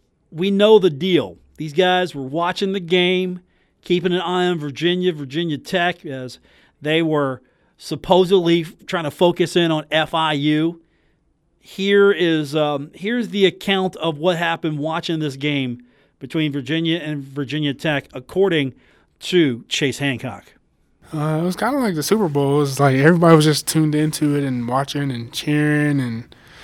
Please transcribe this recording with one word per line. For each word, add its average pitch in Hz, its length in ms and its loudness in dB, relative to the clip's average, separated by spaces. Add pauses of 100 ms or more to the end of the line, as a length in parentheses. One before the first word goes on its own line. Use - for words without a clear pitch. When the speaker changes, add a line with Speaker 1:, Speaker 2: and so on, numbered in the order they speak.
(300)
Speaker 1:
we 185 200 -2
know 208 280 6
the 180 120 4
deal. 139 480 0 (180)
These 156 160 -10
guys 180 420 0
were 139 80 -8
watching 170 500 -4
the 196 80 -6
game, 180 600 0 (420)
keeping 180 300 0
an 180 80 0
eye 180 260 0
on 180 120 0
Virginia, 175 540 -2
Virginia 147 460 -6
Tech, 175 480 -4
as 131 320 -12 (420)
they 156 220 0
were 143 400 -2 (340)
supposedly 175 840 2
f-, - 260 -12
trying 175 180 -4
to 143 60 -6
focus 175 460 0
in 170 160 2
on 156 180 -2
F 156 240 0
I 160 200 0
U. 151 460 0 (800)
Here 202 540 4
is, 156 420 0
um, 147 400 -2
here's 214 360 -4
the 190 140 2
account 185 520 0
of 156 220 -4
what 175 180 2
happened 165 420 -2
watching 160 400 -4
this 151 160 -4
game 135 500 -4 (360)
between 151 320 -2
Virginia 160 460 -2
and 151 260 -8
Virginia 139 500 -4
Tech, 147 380 -4
according 151 640 -2 (440)
to 147 500 0
Chase 139 300 -2
Hancock. 127 540 -8 (600)
Speaker 2:
Uh, 156 280 -2
it 170 40 -2
was 180 100 -2
kinda 254 240 -2
like 220 160 -2
the 151 80 -2
Super 202 260 0
Bowl. 143 280 0
It 151 40 4
was 139 200 -2
like 139 160 4
everybody 165 400 6
was 151 80 6
just 151 220 0
tuned 156 280 2
into 151 420 0
it 143 80 -2
and 123 220 -4
watching 139 440 -2
and 117 220 -8
cheering, 147 680 0
and, 120 340 -6 (300)